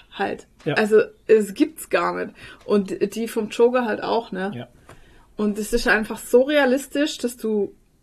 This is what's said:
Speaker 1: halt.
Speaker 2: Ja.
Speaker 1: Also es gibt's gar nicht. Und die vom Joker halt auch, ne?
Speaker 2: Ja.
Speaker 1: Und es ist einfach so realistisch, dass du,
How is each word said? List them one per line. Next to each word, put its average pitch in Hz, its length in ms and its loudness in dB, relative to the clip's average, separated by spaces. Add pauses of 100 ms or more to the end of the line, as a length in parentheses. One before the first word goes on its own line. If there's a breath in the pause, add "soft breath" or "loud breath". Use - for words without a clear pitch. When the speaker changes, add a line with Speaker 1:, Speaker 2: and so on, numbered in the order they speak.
(120)
Speaker 1:
halt. - 340 -8 (180)
Speaker 2:
Ja. 151 100 -2
Speaker 1:
Also 214 280 4 (240)
es 208 280 4
gibt's - 360 -2
gar 175 260 0
nicht. 180 180 -8 (300 loud breath)
Und 196 500 -2
die 226 140 -4
vom 220 220 -4
Joker 247 340 2
halt 208 180 -4
auch, 214 300 -2
ne? 190 220 -4
Speaker 2:
Ja. 120 140 -12 (680 soft breath)
Speaker 1:
Und 208 220 -2
es 208 140 -8
ist 233 160 0
einfach 214 300 0
so - 240 4
realistisch, 285 760 0
dass 240 220 -6
du, 214 360 -4 (280)